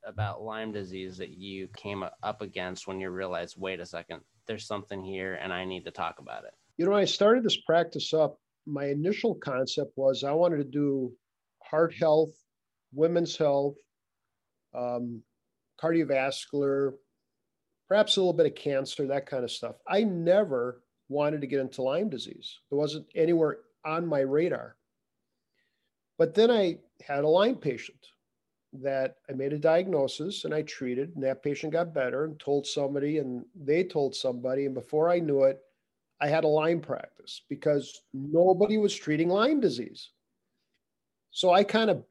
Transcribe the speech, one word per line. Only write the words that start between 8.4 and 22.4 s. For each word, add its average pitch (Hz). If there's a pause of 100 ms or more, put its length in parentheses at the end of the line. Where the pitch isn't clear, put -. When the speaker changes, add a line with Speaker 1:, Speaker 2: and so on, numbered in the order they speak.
Speaker 2:
My 143
initial 175
concept 135
was 135
I 139
wanted 170
to 143
do 135 (500)
heart 165
health, 156 (600)
women's 165
health, 143 (960)
um, 120 (560)
cardiovascular, 139 (920)
perhaps 208
a 196
little 180
bit 156
of -
cancer, 139
that 135
kind 127
of 117
stuff. - (100)
I 202
never 170 (280)
wanted 147
to 139
get 139
into 131
Lyme 160
disease. - (100)